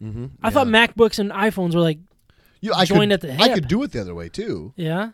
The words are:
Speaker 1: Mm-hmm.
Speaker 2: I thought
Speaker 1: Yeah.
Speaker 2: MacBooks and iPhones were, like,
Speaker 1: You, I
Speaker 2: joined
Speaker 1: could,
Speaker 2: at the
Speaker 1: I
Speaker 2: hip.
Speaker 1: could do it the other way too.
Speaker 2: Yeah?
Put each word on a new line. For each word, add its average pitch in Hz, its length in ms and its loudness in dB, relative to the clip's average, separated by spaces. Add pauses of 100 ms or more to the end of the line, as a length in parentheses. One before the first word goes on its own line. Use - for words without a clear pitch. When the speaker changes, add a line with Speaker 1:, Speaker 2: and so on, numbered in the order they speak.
Speaker 1:
Mm-hmm. 110 240 -10 (160)
Speaker 2:
I 220 80 -2
thought 247 180 2
Speaker 1:
Yeah. 226 180 4
Speaker 2:
MacBooks 220 320 2
and 202 140 -2
iPhones 190 420 -2
were, 170 80 2
like, 156 160 0 (640)
Speaker 1:
You, 208 120 -4
I 185 120 2
Speaker 2:
joined 202 240 4
Speaker 1:
could, - 20 4
Speaker 2:
at 151 240 -2
the 180 60 4
Speaker 1:
I 240 60 8
Speaker 2:
hip. 240 80 2
Speaker 1:
could 143 120 -2
do 214 140 0
it 294 100 -6
the 120 80 -6
other 90 140 -8
way 85 160 -10
too. 127 460 -8
Speaker 2:
Yeah? 175 380 -6